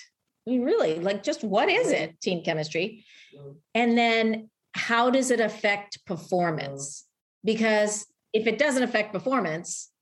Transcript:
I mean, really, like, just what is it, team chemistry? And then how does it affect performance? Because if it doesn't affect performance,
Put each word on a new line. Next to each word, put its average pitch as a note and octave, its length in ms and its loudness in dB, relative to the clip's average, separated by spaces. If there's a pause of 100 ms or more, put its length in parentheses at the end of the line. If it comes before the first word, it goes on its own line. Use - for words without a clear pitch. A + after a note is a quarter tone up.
(460)
I A3+ 40 -4
mean, B3 120 0
really, B3+ 360 2
like, G3 240 -2
just D4+ 220 -4
what A3 240 2
is G4+ 220 2
it, - 320 -2
team F3+ 200 -2
chemistry? E3 640 -4 (680)
And A#3 220 4
then A3+ 540 2 (220)
how A#3 380 2
does C4 200 2
it A#3 100 2
affect G#3 680 -2
performance? D#3+ 1000 -4 (400)
Because G#3+ 640 2 (260)
if A3 140 2
it A3 120 0
doesn't C4+ 240 2
affect G#3+ 300 0
performance, F#3 800 -4 (120)